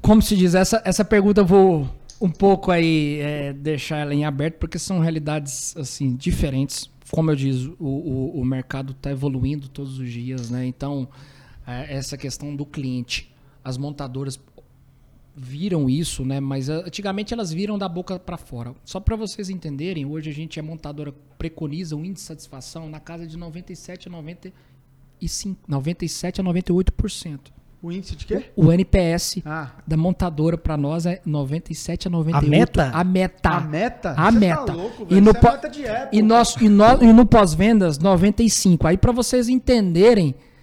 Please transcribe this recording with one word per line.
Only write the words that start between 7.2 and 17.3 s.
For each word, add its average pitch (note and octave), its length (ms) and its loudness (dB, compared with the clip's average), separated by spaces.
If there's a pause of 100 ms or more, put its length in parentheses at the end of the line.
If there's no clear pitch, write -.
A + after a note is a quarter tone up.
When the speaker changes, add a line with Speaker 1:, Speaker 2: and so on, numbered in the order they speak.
Speaker 1:
eu D3+ 60 2
disse, C3+ 300 -2 (120)
o, D#3+ 80 -8
o, C#3 540 -6
o B2 40 -2
mercado C3+ 500 -6
tá C#3 160 -10
evoluindo C3+ 580 -4
todos C3+ 300 -12
os B2+ 120 -10
dias, A#2+ 400 -8
né? B2 160 -4
Então, C3+ 420 -8 (580)
é, C3 280 -12
essa C#3 220 -10
questão C#3+ 400 -10
do C#3+ 80 -8
cliente, B2+ 680 -8 (320)
as C3 140 -8
montadoras C#3 640 -10 (920)
viram C#3+ 540 -4
isso, C#3 360 -2
né? C3+ 160 -4
Mas, C3+ 280 -6
ah, D#3+ 180 -6
antigamente G3 460 -8